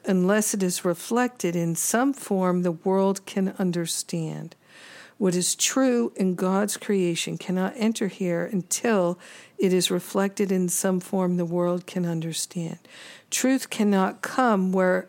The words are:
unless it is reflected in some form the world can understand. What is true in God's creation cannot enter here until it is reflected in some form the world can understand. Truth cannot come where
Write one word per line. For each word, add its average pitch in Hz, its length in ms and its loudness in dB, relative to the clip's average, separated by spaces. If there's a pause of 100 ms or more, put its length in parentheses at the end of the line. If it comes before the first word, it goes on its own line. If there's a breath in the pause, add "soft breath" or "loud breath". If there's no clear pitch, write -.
unless 196 500 2
it 202 80 -2
is 180 220 -2
reflected 226 720 -2
in 170 220 -2
some 262 360 0
form 180 500 0
the 175 100 0
world 190 540 0
can 196 320 -2
understand. 165 1000 -4 (600 loud breath)
What 185 180 2
is 180 180 0
true 247 600 2
in 185 180 0
God's 190 420 0
creation 175 640 -2
cannot 185 380 -2
enter 220 320 0
here 175 420 -2
until 185 680 0 (380 loud breath)
it 185 160 2
is 180 180 2
reflected 196 600 0
in 185 180 2
some 185 300 0
form 180 380 0
the 175 80 0
world 175 420 0
can 180 180 -4
understand. 165 720 -6 (520 loud breath)
Truth 262 400 2
cannot 196 500 2
come 202 520 2
where 185 360 2